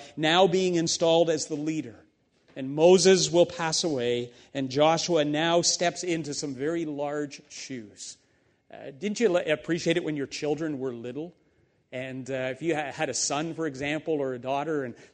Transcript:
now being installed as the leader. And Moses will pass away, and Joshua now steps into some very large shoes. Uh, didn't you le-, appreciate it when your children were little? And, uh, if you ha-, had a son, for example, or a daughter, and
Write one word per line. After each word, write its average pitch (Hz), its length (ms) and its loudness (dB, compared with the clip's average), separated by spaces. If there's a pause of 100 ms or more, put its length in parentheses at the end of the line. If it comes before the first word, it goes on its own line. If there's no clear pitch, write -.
(180)
now 165 280 6
being 185 280 2
installed 165 560 2
as 156 160 -2
the 160 80 -6
leader. 147 420 -6 (600)
And 139 180 -8
Moses 175 560 8
will 170 160 6
pass 165 380 -2
away, 120 480 -2 (200)
and 135 180 -4
Joshua 156 540 4
now 165 380 2
steps 170 400 0
into 160 320 -4
some 143 200 -8
very 160 300 -4
large 147 640 -8
shoes. - 720 -14 (540)
Uh, 113 180 -16
didn't 190 300 -6
you 220 100 4
le-, 175 140 2
appreciate 165 520 0
it 170 80 -2
when 156 120 -4
your 139 100 -4
children 151 520 -4
were 131 140 -6
little? 123 400 -10 (600)
And, 131 380 -10
uh, 131 220 -4
if 127 80 -12
you 160 140 -2
ha-, 143 180 -4
had 151 160 -4
a 120 60 -6
son, 156 400 -2
for 160 120 -4
example, 147 480 -4
or 135 200 -2
a 123 40 -8
daughter, 139 460 -4
and 120 100 -8 (200)